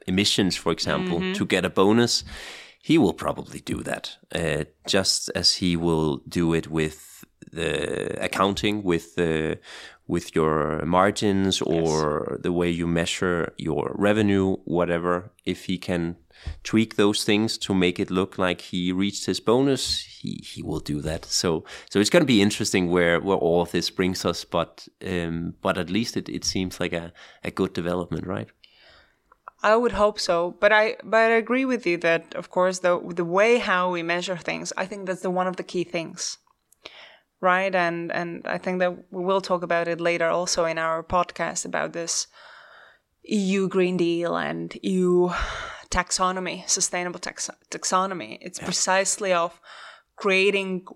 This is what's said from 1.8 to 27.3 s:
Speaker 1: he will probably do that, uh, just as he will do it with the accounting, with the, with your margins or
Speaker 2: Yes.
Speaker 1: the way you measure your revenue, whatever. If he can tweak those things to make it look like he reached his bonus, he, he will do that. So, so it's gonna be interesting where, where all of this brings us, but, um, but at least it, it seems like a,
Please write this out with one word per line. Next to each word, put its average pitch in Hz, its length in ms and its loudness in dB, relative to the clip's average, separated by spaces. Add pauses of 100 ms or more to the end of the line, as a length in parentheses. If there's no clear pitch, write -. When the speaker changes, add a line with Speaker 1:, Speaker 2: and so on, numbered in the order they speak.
Speaker 1:
he 156 160 4
will 92 160 4
probably 71 460 -6
do - 220 -6
that, - 340 -8 (180)
uh, 78 300 0 (220)
just - 480 0
as 87 220 2
he 90 200 2
will 80 420 2 (100)
do 85 240 2
it 80 160 0
with 78 560 -4 (260)
the - 720 -4
accounting, 101 600 0
with 87 320 0
the, 80 440 0 (480)
with 85 280 -4
your 78 500 2
margins 95 800 2
or 78 680 0
Speaker 2:
Yes. - 100 -8
Speaker 1:
the 92 100 -2
way 87 180 2
you 85 160 -2
measure 85 720 0
your - 380 -2
revenue, 101 680 4
whatever. 87 680 0 (120)
If 90 220 -4
he 92 120 -2
can 85 380 -2 (480)
tweak 113 320 0
those 104 280 4
things 107 340 2
to - 160 -2
make 90 260 2
it 95 100 -2
look 92 280 0
like 90 240 0
he 90 280 -2
reached 98 360 -2
his 92 120 -2
bonus, 131 600 2
he, - 420 -12
he - 200 -14
will 80 180 -4
do 73 220 -4
that. 78 240 -4
So, - 380 0 (260)
so 101 100 4
it's 107 100 4
gonna 175 140 6
be 120 180 6
interesting 101 480 2
where, 85 300 4
where 95 160 2
all 85 260 2
of 85 80 -2
this 85 200 -2
brings 92 340 0
us, 87 200 -2
but, - 440 -4 (180)
um, 85 540 -4
but 95 180 0
at 85 120 -6
least 110 260 -2
it, 92 120 -6
it - 160 -8
seems 92 360 -4
like 87 120 -2
a, 82 200 -8 (320)